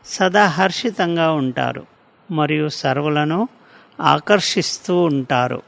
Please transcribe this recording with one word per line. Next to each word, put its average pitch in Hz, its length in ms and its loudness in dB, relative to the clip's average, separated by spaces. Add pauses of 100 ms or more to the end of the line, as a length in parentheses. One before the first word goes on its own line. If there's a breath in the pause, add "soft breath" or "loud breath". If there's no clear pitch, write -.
సదా 196 400 2
హర్షితంగా 170 840 0
ఉంటారు 131 540 -2 (460)
మరియు 151 380 0
సర్వులను 151 800 -2 (540 loud breath)
ఆకర్షిస్తూ 175 1000 2
ఉంటారు. 127 640 0